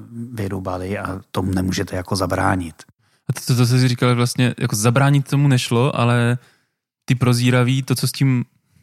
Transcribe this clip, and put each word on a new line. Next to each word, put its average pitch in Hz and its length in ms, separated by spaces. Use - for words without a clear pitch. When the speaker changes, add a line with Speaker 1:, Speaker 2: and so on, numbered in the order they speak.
Speaker 1:
vyrubali 95 640
a 95 240
tomu 95 200
nemůžete 92 440
jako 92 200
zabránit. 92 680
Speaker 2:
A 131 40
to, - 120
to, 127 100
to 123 100
jsi 127 220
říkal, 123 280
vlastně 120 420
jako 120 180
zabránit 135 520
tomu 143 200
nešlo, 123 480
ale 120 420
ty 131 100
prozíraví, 123 680
to, 127 120
co 127 120
s - 40
tím 131 340